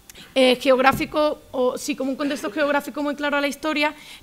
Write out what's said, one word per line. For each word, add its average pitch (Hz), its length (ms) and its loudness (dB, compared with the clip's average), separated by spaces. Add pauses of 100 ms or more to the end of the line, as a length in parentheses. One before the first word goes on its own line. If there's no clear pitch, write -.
(360)
eh, 254 200 6
geográfico, 269 840 2 (120)
o 254 260 -2
sí, - 160 -6
como 262 180 -4
un 262 40 -4
contexto 294 340 -4
geográfico 285 540 -2
muy 285 120 -2
claro 294 200 -2
a 285 60 2
la 285 80 -2
historia, 294 440 -2 (300)